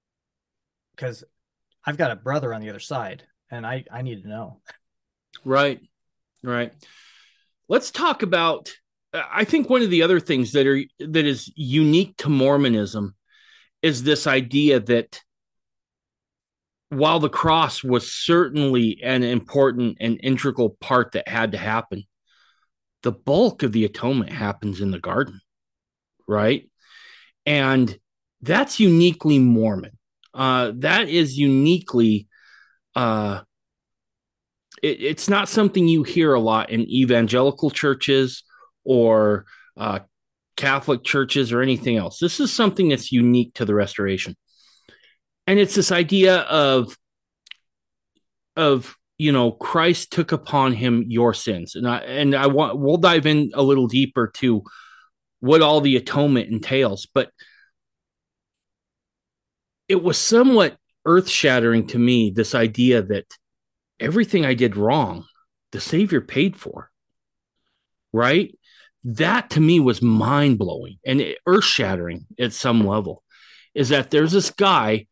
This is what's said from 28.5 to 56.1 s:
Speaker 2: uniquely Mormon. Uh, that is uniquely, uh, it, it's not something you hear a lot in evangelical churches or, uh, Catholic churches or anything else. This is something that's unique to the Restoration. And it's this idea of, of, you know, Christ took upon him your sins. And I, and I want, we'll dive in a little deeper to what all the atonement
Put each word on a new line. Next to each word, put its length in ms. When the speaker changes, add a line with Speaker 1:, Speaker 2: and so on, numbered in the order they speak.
Speaker 2:
uniquely 600
Mormon. 600
Uh, 420
that 320
is 300
uniquely, 880
uh, 460
it, 200
it's 280
not 180
something 400
you 140
hear 320
a 60
lot 280
in 140
evangelical 880
churches 720
or, 640
uh, 220
Catholic 480
churches 500
or 80
anything 340
else. 220
This 200
is 140
something 380
that's 200
unique 440
to 100
the 100
Restoration. 640
And 100
it's 160
this 160
idea 520
of, 540
of, 400
you 140
know, 180
Christ 640
took 180
upon 420
him 360
your 260
sins. 400
And 120
I, 120
and 380
I 100
want, 320
we'll 180
dive 300
in 280
a 80
little 260
deeper 460
to 280
what 200
all 200
the 160
atonement 540